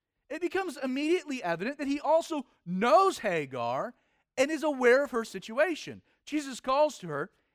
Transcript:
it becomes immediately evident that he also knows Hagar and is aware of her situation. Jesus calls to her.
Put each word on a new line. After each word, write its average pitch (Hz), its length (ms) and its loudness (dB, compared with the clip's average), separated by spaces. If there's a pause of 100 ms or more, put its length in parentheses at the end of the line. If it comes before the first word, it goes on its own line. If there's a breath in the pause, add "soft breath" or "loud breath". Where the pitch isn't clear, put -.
(300)
it 320 120 -8
becomes 349 360 -2
immediately 269 640 -2
evident 180 360 -2
that 285 80 -4
he 285 120 -2
also 311 460 0 (200 soft breath)
knows 254 540 4
Hagar 143 760 -2 (420)
and 285 140 2
is 294 100 -4
aware 262 420 4
of 262 80 -4
her 226 140 -4
situation. 220 800 -4 (200)
Jesus 277 360 -6
calls 277 400 0
to 180 80 -12
her. 147 240 -6 (240)